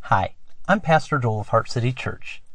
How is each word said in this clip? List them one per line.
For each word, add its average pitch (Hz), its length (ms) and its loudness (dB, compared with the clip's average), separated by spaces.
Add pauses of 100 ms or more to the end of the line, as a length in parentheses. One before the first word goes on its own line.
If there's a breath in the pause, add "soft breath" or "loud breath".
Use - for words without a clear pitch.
Hi, 95 280 2 (300)
I'm 202 140 4
Pastor 156 380 2
Joel 110 220 0
of 98 80 -8
Heart - 220 2
City 123 220 0
Church. - 480 -8 (140)